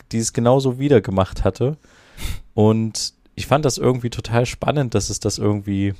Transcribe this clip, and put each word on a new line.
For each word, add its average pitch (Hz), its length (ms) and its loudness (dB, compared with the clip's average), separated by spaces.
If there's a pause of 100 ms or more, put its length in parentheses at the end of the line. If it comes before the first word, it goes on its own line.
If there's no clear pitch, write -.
(120)
die 113 60 -2
es 113 160 -4
genauso 127 460 2
wieder 139 220 6
gemacht 92 440 -2
hatte. 123 320 -2 (760)
Und 110 600 2 (220)
ich - 120 -8
fand 147 160 2
das 131 140 0
irgendwie 123 320 0
total 117 360 0
spannend, 131 500 -2
dass 98 140 0
es - 120 -8
das 104 160 -2
irgendwie 101 640 0